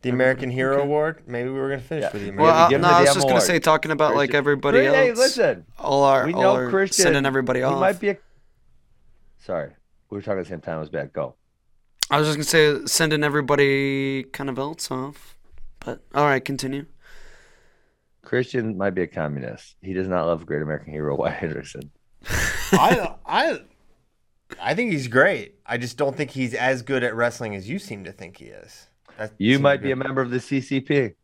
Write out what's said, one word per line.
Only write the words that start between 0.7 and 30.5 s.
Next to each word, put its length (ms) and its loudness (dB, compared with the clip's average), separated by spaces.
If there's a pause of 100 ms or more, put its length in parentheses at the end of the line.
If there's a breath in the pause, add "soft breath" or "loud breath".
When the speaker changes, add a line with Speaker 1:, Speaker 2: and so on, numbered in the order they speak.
Speaker 2:
Okay. 80 2
Speaker 1:
Award? 420 -2
Maybe 240 -6
we 80 -6
were 100 -2
gonna 140 -6
finish 220 -6
Speaker 3:
Yeah. 80 -4
Speaker 1:
with 100 -8
the 60 -8
Speaker 3:
Yeah, 40 -10
Speaker 1:
American 120 2 (100)
Speaker 2:
Well, 120 8
I, 40 6
Speaker 3:
give 60 4
him 60 2
Speaker 2:
no, 60 4
Speaker 3:
the 60 8
Speaker 2:
I 60 8
was 80 6
Speaker 3:
damn 60 6
Speaker 2:
just 120 2
gonna 80 2
Speaker 3:
award. 120 4
Speaker 2:
say, 120 2
talking 320 2
about, 240 2
like, 160 2
Speaker 3:
Christian. 80 2
Speaker 2:
everybody 460 2
Speaker 3:
Hey, 260 4
Speaker 2:
else, 80 -4
Speaker 3:
listen. 460 2 (140)
Speaker 2:
all 260 2
our, 220 6
Speaker 3:
We 80 -2
Speaker 2:
all 80 -2
Speaker 3:
know 120 6
Speaker 2:
our 160 -2
Speaker 3:
Christian. 320 0
Speaker 2:
sending 240 2
everybody 340 0
Speaker 3:
He 40 -2
Speaker 2:
off. 160 0
Speaker 3:
might 200 0
be 100 -2
a, 60 -4 (1200)
sorry. 340 -8 (380)
We 60 -10
were 60 -8
talking 180 -4
at 40 -8
the 60 -16
same 100 -12
time. 180 -8
It 20 -6
was 100 -10
bad. 220 -8
Go. 220 -8 (760)
Speaker 2:
I 80 2
was 80 2
just 120 -2
gonna 60 -6 (360)
say, 60 -10
sending 360 0
everybody 1000 0
kind 240 -10
of 100 -6
else 320 -8
off. 460 -10 (440)
But, 200 -10 (140)
all 100 2
right, 200 2
continue. 420 -8 (1400 soft breath)
Speaker 3:
Christian 560 -2
might 120 0
be 120 -2
a 40 -2
communist. 760 -8
He 100 -10
does 160 -4
not 180 0
love 200 -2
Great 160 -4
American 300 -8
Hero 240 -4
<laughs> 0 -
Wyatt 240 -4
Hendrickson. 500 -10 (840 loud breath)
Speaker 1:
I, 420 4 (120)
I, 340 -2 (1000)
I 140 -2
think 180 -2
he's 160 -4
great. 460 2 (120)
I 120 -6
just 180 -8
don't 200 -2
think 140 -6
he's 240 -4
as 280 -2
good 220 -2
at 100 -2
wrestling 400 -4
as 140 -12
you 100 -8
seem 260 -14
to 80 -14
think 260 -20
he 80 -20
is. 420 -20 (300)
That 200 -10
Speaker 3:
You 160 4
Speaker 1:
seems 80 2
Speaker 3:
might 200 4
be 60 -4
Speaker 1:
good. 40 0
Speaker 3:
a 40 -2
member 240 -4
of 100 -2
the 100 -2
C 200 -4